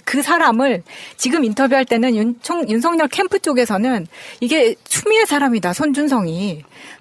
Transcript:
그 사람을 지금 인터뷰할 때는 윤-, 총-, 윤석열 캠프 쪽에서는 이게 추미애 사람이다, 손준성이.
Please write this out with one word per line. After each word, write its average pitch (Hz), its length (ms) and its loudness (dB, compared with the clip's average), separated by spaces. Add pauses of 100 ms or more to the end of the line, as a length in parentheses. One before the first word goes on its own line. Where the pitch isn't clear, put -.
그 269 160 -2
사람을 269 640 2 (340)
지금 262 280 0
인터뷰할 262 420 2
때는 240 300 2
윤-, 226 260 0
총-, 330 260 -4
윤석열 302 400 0
캠프 392 300 -2
쪽에서는 240 680 0 (340)
이게 240 340 2 (100)
추미애 440 400 2
사람이다, 240 480 0
손준성이. 208 920 -2 (380)